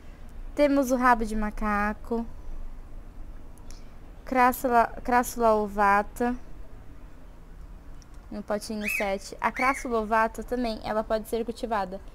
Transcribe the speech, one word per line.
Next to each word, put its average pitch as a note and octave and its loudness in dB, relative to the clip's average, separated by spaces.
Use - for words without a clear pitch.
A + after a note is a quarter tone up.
Temos C#4 6
o C4 4
rabo A#3+ 6
de G#3+ -2
macaco. G#3+ 0
Crassula, B3 6
crassula A#3+ 4
ovata, G#3 2
no G#3 -8
potinho G#3 -4
sete. G3 -2
A - 0
crassula B3+ 2
ovata A3 2
também, A#3+ -2
ela G#3+ 0
pode G#3+ -2
ser A#3 0
cultivada G3+ -4